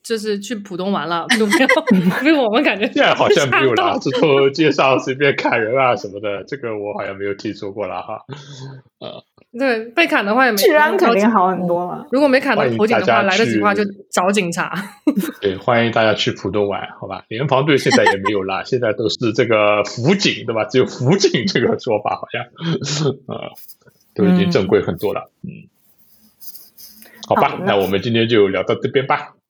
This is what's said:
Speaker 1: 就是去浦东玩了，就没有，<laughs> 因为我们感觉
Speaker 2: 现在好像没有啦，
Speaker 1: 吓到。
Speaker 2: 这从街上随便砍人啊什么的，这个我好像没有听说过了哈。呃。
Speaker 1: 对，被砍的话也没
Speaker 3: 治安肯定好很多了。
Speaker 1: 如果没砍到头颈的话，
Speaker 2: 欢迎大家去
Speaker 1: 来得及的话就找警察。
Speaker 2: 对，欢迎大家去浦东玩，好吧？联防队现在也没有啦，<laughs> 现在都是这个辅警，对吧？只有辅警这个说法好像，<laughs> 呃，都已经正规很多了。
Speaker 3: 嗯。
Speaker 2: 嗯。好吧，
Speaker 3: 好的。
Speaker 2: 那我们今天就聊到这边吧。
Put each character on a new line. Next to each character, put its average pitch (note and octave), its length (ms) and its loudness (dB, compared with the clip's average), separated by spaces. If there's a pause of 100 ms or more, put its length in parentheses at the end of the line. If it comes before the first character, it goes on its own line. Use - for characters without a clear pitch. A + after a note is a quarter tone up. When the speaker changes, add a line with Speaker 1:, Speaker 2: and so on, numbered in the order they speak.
Speaker 1:
就 A3+ 160 -6
是 G#3 220 -4
去 A3 160 -8
浦 G3+ 200 -12
东 F#3 160 -4
玩 D#3 160 -2
了， E3+ 200 -4 (100)
就 G#3+ 80 4
没 G3+ 140 -2
有， C4 80 4 (260)
<laughs> F#3 320 2
因 D#4+ 80 6
为 C#4 100 2
我 A3 60 2
们 B3+ 140 2
感 A#3+ 120 0
觉 G3+ 100 -4
Speaker 2:
现 - 100 -6
在 C4+ 180 4
好 - 160 2
像 D3+ 180 4
没 - 160 0
有 - 120 2
啦， - 80 2
Speaker 1:
吓 - 80 0
到。 B3+ 80 -4
Speaker 2:
这 C#3+ 180 -4
从 C#3 340 4
街 D3+ 200 2
上 C3+ 260 2
随 C#3 160 -4
便 C#3 220 2
砍 C#3 260 0
人 A2 160 0
啊 B2+ 180 4
什 G#2 120 -10
么 G2 120 -10
的， G2+ 280 -6
这 C#3+ 100 -8
个 A#2 220 -8
我 G2+ 140 -8
好 G2+ 120 -8
像 G2 100 -10
没 G2 100 -8
有 G2+ 100 -4
听 G2+ 180 -8
说 G2 180 -10
过 G#2 140 -8
了 F2+ 160 -8
哈。 A2 240 -14 (760)
呃。 - 240 -16 (280)
Speaker 1:
对， A#3 400 -2
被 E4+ 160 2
砍 B3+ 180 0
的 G3+ 80 0
话 C4 120 4
也 A#3+ 60 2
没 G#3 60 -2
Speaker 3:
治 D#4+ 160 4
安 D4+ 240 4
肯 A#3 160 2
定 G#3 160 4
好 F#3+ 200 2
很 F3+ 180 -4
多 F3 180 -2
了。 E3 260 -10
Speaker 1:
如 B3+ 80 0
果 D4 80 4
没 C4 120 4
砍 C4+ 160 0
到 G#3+ 140 2
头 A#2+ 180 2
颈 A#3 100 2
的 - 80 0
话， - 120 4
Speaker 2:
欢 G3+ 60 2
迎 G3 60 0
大 - 0 -
家 - 0 -
去 - 0 -
Speaker 1:
来 F#3 80 2
得 A3+ 80 2
及 A2 140 0
的 G3+ 40 0
话 G#3 120 2
就 G#3 80 0 (260)
找 F#3+ 220 2
警 F#3+ 200 0
察。 F3 220 -6 (680)
Speaker 2:
对， G2 160 -2
欢 A#2 280 2
迎 A2 60 0
大 A2+ 100 2
家 G#2+ 140 4
去 A2 160 -2
浦 G2 180 -8
东 G2+ 180 -2
玩， G2 140 -6 (180)
好 G#2+ 60 -14
吧？ F#2+ 220 -12
联 B2 200 -6
防 C3 160 2
队 D3+ 140 4
现 C3 140 0
在 A#2+ 140 4
也 G2+ 120 2
没 G2 140 -4
有 G2 100 -2
啦， F#2+ 220 -4
<laughs> - 20 -10
现 B2+ 140 -4
在 A2 140 0
都 A2 160 -4
是 A2+ 240 -2
这 B2 120 0
个 G#2 380 2
辅 C#3+ 320 0
警， D#3 320 -2
对 A2+ 80 -4
吧？ G#2+ 100 0
只 C3 140 0
有 G#2+ 80 4
辅 C#3 300 0
警 E3+ 280 0
这 C#3+ 160 -2
个 A2+ 160 0
说 G#2+ 220 -2
法 - 160 -4
好 - 160 -14
像， A#2+ 140 -8
<laughs> D3 800 -6
呃， - 220 -10 (680)
都 G#2 100 2
已 - 120 6
经 F#2+ 120 2
正 G2+ 160 2
规 G2 160 4
很 F2+ 160 -4
多 G2 160 -4
了。 - 160 -10 (140)
Speaker 3:
嗯。 - 60 -12
Speaker 2:
嗯。 - 200 -18 (1600)
好 - 80 2
吧， C#3 140 4
Speaker 3:
好 - 80 -6
的。 F3+ 80 -8
Speaker 2:
那 G#2+ 100 2
我 G2 100 2
们 G2 160 0
今 A#2+ 100 -4
天 A2+ 160 2
就 G#2+ 200 4
聊 F#2 160 -2
到 A#2 180 0
这 B2 80 -4
边 C3 160 0
吧。 - 300 -4 (140)